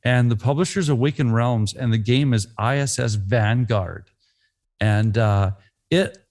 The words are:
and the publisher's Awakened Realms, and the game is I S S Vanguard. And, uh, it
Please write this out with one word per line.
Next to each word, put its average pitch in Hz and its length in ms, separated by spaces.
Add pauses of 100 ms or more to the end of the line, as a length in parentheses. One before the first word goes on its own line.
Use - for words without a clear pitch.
and 123 260
the 117 60
publisher's 147 520
Awakened 131 460
Realms, 117 400
and 123 180
the 113 60
game 127 340
is 107 140 (120)
I 117 180
S 139 240
S 120 140
Vanguard. 104 960 (720)
And, 107 360
uh, 101 360 (380)
it 180 280 (120)